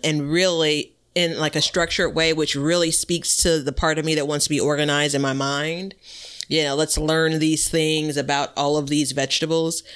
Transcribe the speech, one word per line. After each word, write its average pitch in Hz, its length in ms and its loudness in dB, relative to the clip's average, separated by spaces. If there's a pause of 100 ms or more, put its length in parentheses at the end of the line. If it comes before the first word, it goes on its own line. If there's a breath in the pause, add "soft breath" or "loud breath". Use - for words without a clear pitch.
and 151 260 0
really 160 640 0 (220)
in, 175 240 0
like, 156 160 0
a 147 60 0
structured 165 520 0
way, 160 180 2
which 151 240 0
really 165 360 2
speaks - 460 0
to 160 260 2
the 139 80 -4
part 156 260 0
of 156 80 -2
me 160 80 0
that 147 140 0
wants 147 180 0
to - 60 0
be 143 80 2
organized 147 560 2
in 139 80 0
my 135 100 0
mind. 147 640 -4 (520 loud breath)
You 156 180 0
know, 139 100 0
let's 151 240 0
learn 160 400 2
these 156 280 2
things 156 480 0
about 143 400 -2
all 147 220 2
of 143 120 -2
these 147 220 0
vegetables. 160 720 -2 (140 loud breath)